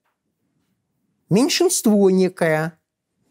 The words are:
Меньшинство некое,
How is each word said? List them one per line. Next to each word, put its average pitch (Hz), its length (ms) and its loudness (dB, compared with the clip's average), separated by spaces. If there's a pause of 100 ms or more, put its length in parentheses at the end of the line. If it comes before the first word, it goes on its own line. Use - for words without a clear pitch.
(1300)
Меньшинство 214 800 0
некое, 170 680 -2 (520)